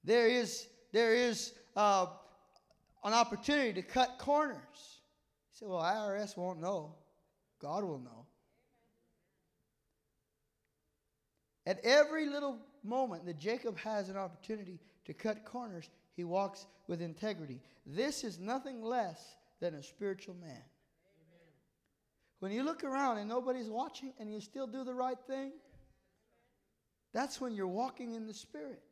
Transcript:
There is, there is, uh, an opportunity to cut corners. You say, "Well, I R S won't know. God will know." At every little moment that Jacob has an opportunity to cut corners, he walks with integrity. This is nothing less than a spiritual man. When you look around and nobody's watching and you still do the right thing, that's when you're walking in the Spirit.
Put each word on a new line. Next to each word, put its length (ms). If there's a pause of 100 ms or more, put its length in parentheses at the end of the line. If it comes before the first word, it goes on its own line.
There 240
is, 400 (240)
there 200
is, 420 (200)
uh, 320 (960)
an 120
opportunity 580
to 100
cut 360
corners. 840 (520)
You 60
say, 80
"Well, 140
I 160
R 200
S 200
won't 240
know. 340 (640)
God 240
will 160
know." 280 (3500)
At 180
every 420
little 380 (200)
moment 420
that 120
Jacob 400
has 300
an 80
opportunity 600 (260)
to 80
cut 320
corners, 460 (240)
he 80
walks 460 (180)
with 160
integrity. 580 (240)
This 380
is 160
nothing 460
less 520 (220)
than 160
a 80
spiritual 540
man. 260 (1800)
When 120
you 100
look 220
around 340
and 100
nobody's 400
watching 520
and 120
you 80
still 280
do 160
the 100
right 320
thing, 240 (1600)
that's 280
when 120
you're 140
walking 480
in 140
the 40
Spirit. 480 (120)